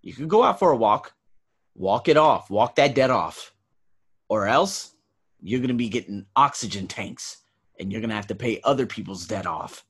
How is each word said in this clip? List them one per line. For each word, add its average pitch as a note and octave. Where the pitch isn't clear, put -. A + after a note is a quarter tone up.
You -
could D3+
go G#3+
out -
for F3
a C3+
walk, G#2+
walk G#2
it D3+
off, D3+
walk G#2+
that C#3
debt C3
off. E2
Or G#2
else E3+
you're B2
gonna B2+
be A#2
getting G2+
oxygen G2+
tanks -
and G2
you're G#2+
gonna A2+
have G#2
to G#2
pay A2+
other C3+
people's F#2+
debt F2+
off -